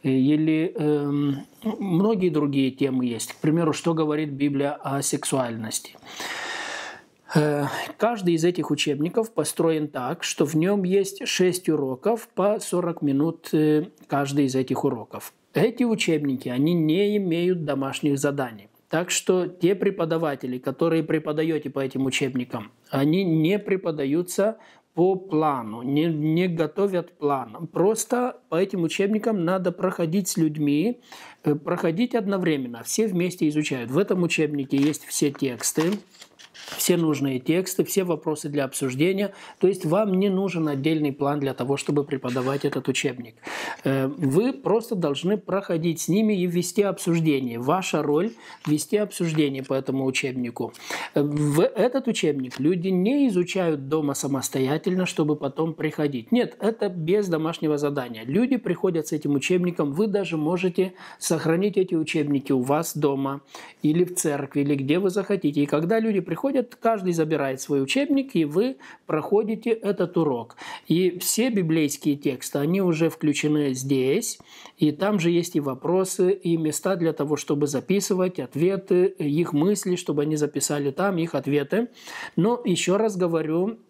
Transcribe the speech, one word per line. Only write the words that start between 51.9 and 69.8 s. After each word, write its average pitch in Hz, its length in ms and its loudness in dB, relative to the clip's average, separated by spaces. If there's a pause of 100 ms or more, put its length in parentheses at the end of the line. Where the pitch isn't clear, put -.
учебник 143 500 -2
люди 170 300 2
не 233 400 2
изучают 175 600 0
дома 147 260 0
самостоятельно, 143 920 0
чтобы 151 300 2
потом 151 380 -2
приходить. 147 580 -2
Нет, 233 280 2
это 220 280 0
без 180 400 0
домашнего 160 500 0
задания. 127 460 -4
Люди 226 320 2
приходят 170 500 0
с - 60 -4
этим 147 220 -2
учебником, 175 580 0
вы 208 160 0
даже 185 280 -2
можете 180 580 0 (240)
сохранить 170 580 0
эти 185 180 2
учебники 147 560 0
у 131 120 4
вас 147 340 0
дома 139 440 0 (420)
или 165 220 4
в 180 120 -6
церкви, 143 460 -2
или 143 120 2
где 139 240 0
вы 190 120 2
захотите. 180 520 0
И 143 40 2
когда 170 340 2
люди 220 200 0
приходят, 220 360 -4 (240)
каждый 202 320 0
забирает 147 480 0
свой 139 220 0
учебник, 269 520 0
и 160 120 4
вы 208 300 0 (280)
проходите 208 640 0
этот 196 460 -2